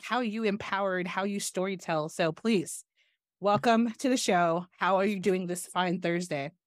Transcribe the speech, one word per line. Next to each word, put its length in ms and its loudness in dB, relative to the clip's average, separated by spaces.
how 180 -2
you 220 -2
empowered, 640 0
how 160 -2
you 160 -2
storytell. 720 -4
So 220 0
please, 500 -2
welcome 600 4
to 100 0
the 80 4
show. 500 2
How 180 2
are 100 2
you 140 -2
doing 260 0
this 200 -6
fine 340 0
Thursday? 500 -2